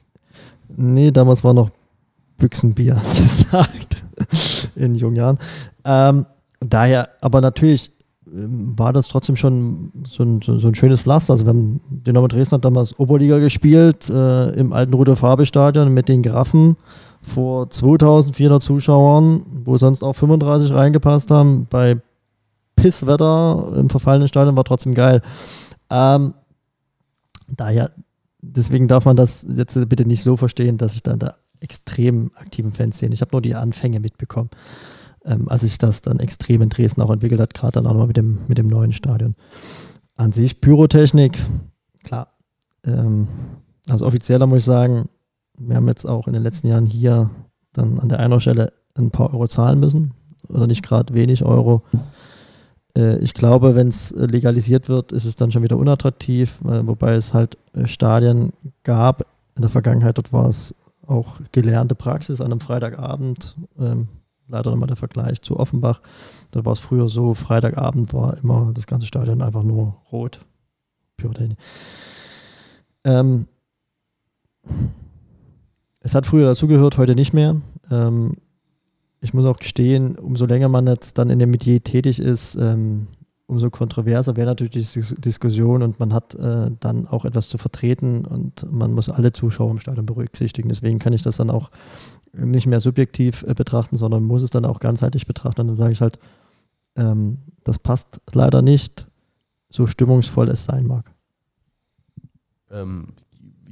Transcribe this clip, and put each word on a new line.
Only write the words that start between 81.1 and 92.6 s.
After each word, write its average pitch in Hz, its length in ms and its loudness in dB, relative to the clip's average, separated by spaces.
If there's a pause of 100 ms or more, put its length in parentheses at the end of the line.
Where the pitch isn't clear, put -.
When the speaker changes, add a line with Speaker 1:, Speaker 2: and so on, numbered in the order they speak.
Speaker 1:
dann 120 120 0
in 123 80 2
dem 120 120 4
Metier 120 320 2
tätig 127 380 -2
ist, - 360 -4
ähm, 110 520 -4 (380)
umso 120 220 -4
kontroverser 117 680 -4
wäre 120 100 -2
natürlich 120 240 -4
die 131 80 -8
Dis-, 113 400 -8
Diskussion 117 640 0
und 113 180 -4
man 110 140 -2
hat, - 220 -6
äh, 117 340 -4 (100)
dann 117 260 -4
auch - 180 -6
etwas 120 240 -4
zu 123 100 -10
vertreten 120 640 -4
und - 480 -10
man 117 200 -2
muss 113 160 -4
alle 120 240 0
Zuschauer 113 400 -4
im 110 80 -8
Stadion 117 260 -8
berücksichtigen. 117 640 -6
Deswegen 113 320 -4
kann 117 120 -2
ich 113 100 -2
das 117 140 -4
dann 113 140 -4
auch 113 180 -6 (640)
nicht 123 340 -4